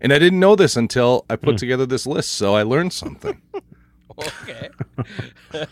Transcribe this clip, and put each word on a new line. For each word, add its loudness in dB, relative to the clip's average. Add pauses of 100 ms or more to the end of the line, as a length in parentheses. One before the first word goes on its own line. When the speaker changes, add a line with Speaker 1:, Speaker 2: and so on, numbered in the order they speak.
Speaker 1:
And 2
I 4
didn't 4
know 8
this 4
until 2
I -4
put 0
Speaker 2:
Hmm. 0
Speaker 1:
together -2
this -4
list, -4
so 0
I 4
learned 0
something. -10 (120)
<laughs> -10 (560)
Speaker 3:
Okay. -12 (840)
Speaker 2:
<laughs> -8